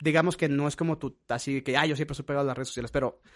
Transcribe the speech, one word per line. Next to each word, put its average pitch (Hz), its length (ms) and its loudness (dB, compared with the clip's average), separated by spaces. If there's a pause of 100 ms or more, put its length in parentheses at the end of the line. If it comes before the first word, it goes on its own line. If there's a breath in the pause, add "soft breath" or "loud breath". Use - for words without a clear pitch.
digamos 160 340 4
que 160 140 0
no 143 180 2
es 143 80 -4
como 160 220 0
tú, 135 180 -8 (120)
así 127 340 -2
que, 135 160 2
ah, 151 80 4
yo 151 100 0
siempre 143 180 -4
soy 139 120 -8
pegado 143 160 0
a 143 40 2
las 131 100 -2
redes 131 120 -6
sociales, 117 220 -6
pero 131 300 -2 (160)